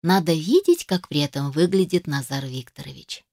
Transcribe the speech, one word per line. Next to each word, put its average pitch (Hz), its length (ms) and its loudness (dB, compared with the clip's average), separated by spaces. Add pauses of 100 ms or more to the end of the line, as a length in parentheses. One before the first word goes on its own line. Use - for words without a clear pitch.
Надо 170 300 2
видеть, 302 520 2
как 185 220 -2
при 147 140 0
этом 143 300 -4
выглядит 175 560 2
Назар 139 380 -4
Викторович. 135 880 -14